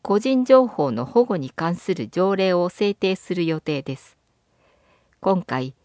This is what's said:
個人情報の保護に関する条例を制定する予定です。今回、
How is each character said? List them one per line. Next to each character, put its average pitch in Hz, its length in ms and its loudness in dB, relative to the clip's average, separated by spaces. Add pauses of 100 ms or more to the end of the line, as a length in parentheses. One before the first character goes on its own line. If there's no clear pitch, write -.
個 196 160 0
人 254 260 2
情 262 220 6
報 147 240 -2
の 120 160 -4
保 240 180 4
護 233 140 -4
に 135 100 -6
関 170 280 -4
す - 180 -4
る 117 140 -6
条 190 280 0
例 190 160 2
を 175 160 2
制 202 240 -2
定 190 240 -2
す - 180 -8
る 175 120 -2
予 160 140 -2
定 147 200 -4
で 135 160 -8
す。 - 220 -20 (1040)
今 190 220 0
回、 131 320 -6 (100)